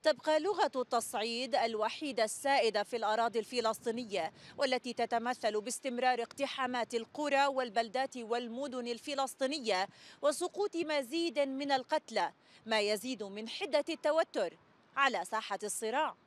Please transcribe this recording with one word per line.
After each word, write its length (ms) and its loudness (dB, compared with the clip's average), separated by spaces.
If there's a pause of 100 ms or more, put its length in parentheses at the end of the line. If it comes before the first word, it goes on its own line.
تبقى 360 4
لغة 360 2
التصعيد 800 -2
الوحيدة 680 0
السائدة 600 2
في 120 -6
الأراضي 440 0
الفلسطينية، 960 -2 (240)
والتي 360 0
تتمثل 680 0
باستمرار 600 0
اقتحامات 720 -4
القرى 520 2
والبلدات 720 0
والمدن 680 -4
الفلسطينية 1000 0 (340)
وسقوط 560 0
مزيد 640 0
من 320 0
القتلى، 640 0 (320)
ما 140 2
يزيد 440 -2
من 260 -8
حدة 400 0
التوتر 680 0 (380)
على 300 2
ساحة 380 -4
الصراع. 520 -2 (120)